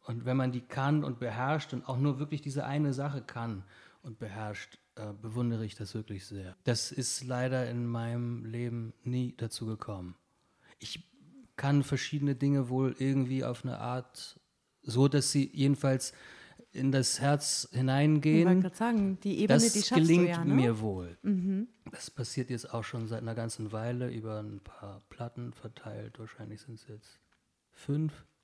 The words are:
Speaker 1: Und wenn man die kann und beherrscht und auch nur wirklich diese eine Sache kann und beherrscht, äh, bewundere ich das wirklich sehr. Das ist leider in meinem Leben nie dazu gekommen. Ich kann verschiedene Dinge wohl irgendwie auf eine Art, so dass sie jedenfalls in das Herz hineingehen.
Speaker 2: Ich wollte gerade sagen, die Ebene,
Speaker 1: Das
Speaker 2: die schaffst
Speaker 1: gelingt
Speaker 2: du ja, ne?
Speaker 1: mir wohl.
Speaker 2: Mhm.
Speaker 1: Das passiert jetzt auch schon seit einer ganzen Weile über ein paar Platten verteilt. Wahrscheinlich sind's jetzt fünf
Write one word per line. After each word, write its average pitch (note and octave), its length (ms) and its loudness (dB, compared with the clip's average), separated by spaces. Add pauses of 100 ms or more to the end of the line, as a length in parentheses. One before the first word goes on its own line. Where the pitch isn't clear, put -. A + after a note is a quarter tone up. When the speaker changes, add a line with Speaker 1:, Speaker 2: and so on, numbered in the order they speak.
Speaker 1:
Und A#2 220 -6
wenn B2+ 100 0
man C3 160 2
die B2 80 -4
kann D3 440 0
und B2+ 140 -6
beherrscht B2 540 -2
und B2 160 -6
auch B2+ 80 -2
nur C3+ 220 2
wirklich D3 240 -6
diese C#3 240 -4
eine C#3+ 260 0
Sache C#3 300 -4
kann A2+ 420 -6 (380)
und A2+ 160 -14
beherrscht, G#2+ 600 -10 (180)
äh, G#2 240 -10
bewundere A#2 440 -2
ich G#2 100 -6
das - 200 -10
wirklich G#2 320 -8
sehr. F#2+ 280 -10 (100)
Das - 280 0
ist - 320 -4
leider B2+ 440 -2
in A#2+ 180 -2
meinem A#2 580 -4
Leben A#2 480 -6 (100)
nie B2 360 -2
dazu A2+ 280 -6
gekommen. F#2+ 480 -8 (640)
Ich - 320 -14 (460)
kann C#3+ 260 2
verschiedene C#3 520 -2
Dinge C#3 340 2
wohl C3 300 0
irgendwie C3 440 0
auf A#2 220 -4
eine A#2+ 140 -6
Art, B2 600 -8 (440)
so C3 260 6
dass C#3 240 2
sie C#3 200 2
jedenfalls C#3 600 2 (600)
in C3+ 200 0
das C3+ 280 2
Herz C#3+ 520 0
hineingehen. C#3+ 680 4
Speaker 2:
Ich E3+ 60 8
wollte F#3 160 8
gerade F#3 140 -2
sagen, G#3 480 0
die G3+ 140 -2
Ebene, G#3+ 200 6
Speaker 1:
Das A3+ 140 6
Speaker 2:
die G#3 80 2
schaffst - 140 0
Speaker 1:
gelingt E3 320 8
Speaker 2:
du F3 40 2
ja, E3+ 140 -2
ne? C#3+ 100 4
Speaker 1:
mir A#2+ 260 6
wohl. F#2 420 -4
Speaker 2:
Mhm. G3 460 0 (220)
Speaker 1:
Das - 200 -14
passiert B2 400 -6
jetzt A#2+ 220 -6
auch A2+ 120 -4
schon A2+ 240 -6
seit A2+ 140 -6
einer A#2 120 -6
ganzen A2+ 380 -6
Weile A#2+ 400 -4
über A2 300 -6
ein G#2 180 -10
paar - 480 -16
Platten A#2+ 440 -10
verteilt. A2 680 -14
Wahrscheinlich G#2+ 420 -14
sind's A2+ 280 -18
jetzt - 300 -20 (540)
fünf D3+ 520 -4 (200)